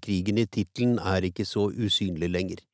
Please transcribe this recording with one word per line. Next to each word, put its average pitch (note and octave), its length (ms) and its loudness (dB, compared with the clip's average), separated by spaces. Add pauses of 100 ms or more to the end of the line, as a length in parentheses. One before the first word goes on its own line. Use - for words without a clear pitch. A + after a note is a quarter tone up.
krigen G2+ 340 2
i A2 80 2
titlen A#2+ 480 0
er F#2+ 240 0
ikke F#2 240 -2
så G#2 240 0
usynlig F#2 640 -2
lenger. F2+ 300 -4 (100)